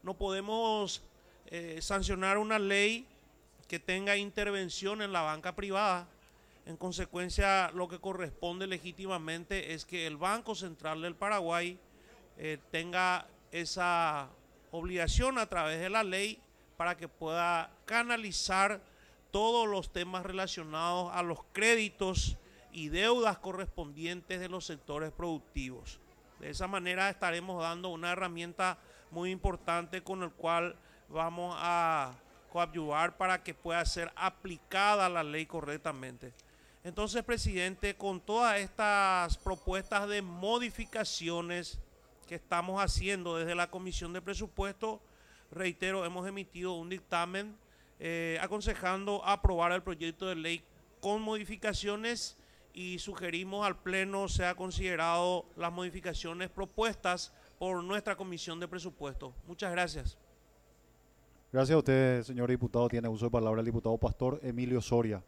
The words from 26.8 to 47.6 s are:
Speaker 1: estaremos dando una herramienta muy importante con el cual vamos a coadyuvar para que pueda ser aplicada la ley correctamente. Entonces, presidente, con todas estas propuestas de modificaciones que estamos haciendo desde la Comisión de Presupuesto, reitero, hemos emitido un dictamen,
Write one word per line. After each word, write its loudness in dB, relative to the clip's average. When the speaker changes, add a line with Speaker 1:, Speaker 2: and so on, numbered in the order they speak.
Speaker 1:
estaremos -2
dando -2
una -4
herramienta -2
muy -2
importante -2
con -6
el -6
cual 0
vamos -2
a 2
coadyuvar 0
para 2
que -10
pueda -2
ser -2
aplicada 2
la 2
ley -2
correctamente. -6
Entonces, -2
presidente, 0
con -2
todas 4
estas 4
propuestas 0
de 0
modificaciones -2
que -8
estamos 0
haciendo 0
desde 0
la 0
Comisión -6
de -6
Presupuesto, -4
reitero, -2
hemos -4
emitido -6
un -6
dictamen, -2